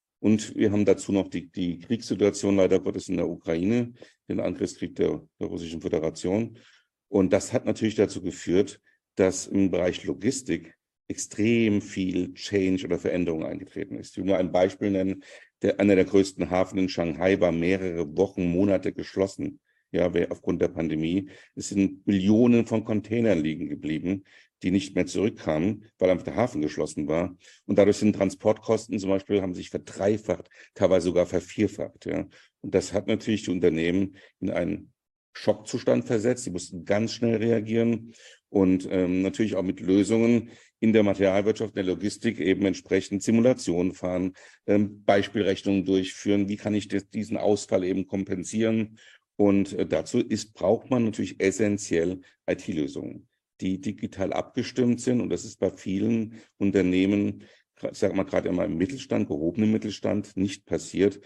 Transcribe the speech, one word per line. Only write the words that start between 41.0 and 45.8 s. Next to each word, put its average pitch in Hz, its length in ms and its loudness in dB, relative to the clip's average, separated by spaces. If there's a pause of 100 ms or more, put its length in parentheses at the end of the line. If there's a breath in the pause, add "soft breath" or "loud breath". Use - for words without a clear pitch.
Materialwirtschaft, 98 680 2
in 95 160 -4
der 90 80 0
Logistik 101 440 -4
eben 92 280 2
entsprechend 95 560 -2
Simulationen 110 720 2
fahren, 90 400 -4 (320 loud breath)
ähm, 104 380 0
Beispielrechnungen 98 800 0